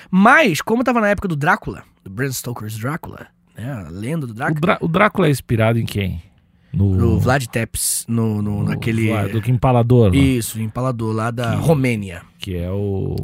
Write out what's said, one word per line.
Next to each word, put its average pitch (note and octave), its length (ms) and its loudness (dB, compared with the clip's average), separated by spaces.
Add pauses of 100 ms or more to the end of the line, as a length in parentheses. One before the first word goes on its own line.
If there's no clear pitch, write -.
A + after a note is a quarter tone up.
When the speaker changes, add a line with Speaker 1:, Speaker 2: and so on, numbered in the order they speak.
(100)
Speaker 1:
Mas, G#3+ 520 6
como A#3 200 0
tava A#3 200 2
na G3+ 80 2
época G3+ 180 -2
do D#3+ 80 -2
Drácula, D3 460 -2 (200)
do - 80 -20
Bram C3 220 -4
Stoker's A2 460 -10
Drácula, - 480 -8 (280)
né? A#2+ 160 -10
A F#2+ 200 -10
lenda B2 360 -6
do A#2 40 -10
Speaker 2:
O G#2+ 40 -12
Speaker 1:
Drácula. D3+ 260 -4
Speaker 2:
Drá-, - 200 0
o E3 80 -2
Drácula F#3+ 400 0
é - 20 4
inspirado A#2 480 0
em G#2+ 60 -2
quem? F#2 380 -6 (500)
No G2 220 2
Speaker 1:
No F2+ 240 4
Vlad B2 280 2
Tepes, - 600 -4
no, A2+ 320 0
no, G#2 220 -2
Speaker 2:
no G#2 80 0
Speaker 1:
naquele A2 380 0
Speaker 2:
Vlad, G#2 240 0
do A2+ 180 -2
Empalador, A#2+ 600 6
né? F2+ 60 4
Speaker 1:
Isso, B2 380 2
o A2 60 -4
Empalador, A2+ 500 -4
lá A2 200 -2
da A#2 240 -4
Speaker 2:
Que G2 60 -2
Speaker 1:
Romênia. A2+ 600 0 (160)
Speaker 2:
que F#2 180 -6
é F2 140 -4
o G2 540 -2